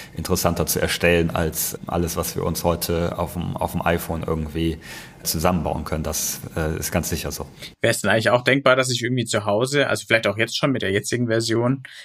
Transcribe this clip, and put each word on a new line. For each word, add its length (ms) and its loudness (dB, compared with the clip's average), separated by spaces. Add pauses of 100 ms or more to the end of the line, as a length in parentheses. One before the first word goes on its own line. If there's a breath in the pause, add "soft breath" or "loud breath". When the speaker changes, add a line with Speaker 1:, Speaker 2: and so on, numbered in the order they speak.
(160 loud breath)
Speaker 1:
interessanter 500 0
zu 140 -2
erstellen 500 4
als 560 -2
alles, 300 -2
was 180 -4
wir 80 -2
uns 220 -2
heute 520 0
auf 180 -4
dem, 220 -4
auf 140 -2
dem 160 -4
iPhone 400 0
irgendwie 520 -2 (440 loud breath)
zusammenbauen 640 0
können. 180 -2
Das, 380 -4 (160)
äh, 200 0
ist 140 -6
ganz 200 -2
sicher 200 -4
so. 160 -8 (340 loud breath)
Speaker 2:
Wäre 120 2
es 80 -2
denn 100 0
eigentlich 200 4
auch 120 4
denkbar, 320 4
dass 160 2
ich 140 -2
irgendwie 200 0
zu 200 0
Hause, 420 2
also 220 -2
vielleicht 180 4
auch 100 2
jetzt 200 -2
schon 160 2
mit 100 -2
der 80 0
jetzigen 380 0
Version, 560 2 (200 loud breath)